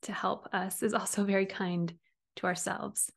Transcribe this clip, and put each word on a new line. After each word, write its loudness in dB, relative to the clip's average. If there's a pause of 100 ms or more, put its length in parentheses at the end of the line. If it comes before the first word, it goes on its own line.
to -8
help 0
us 0
is 2
also 2
very 4
kind 0 (420)
to -2
ourselves. -2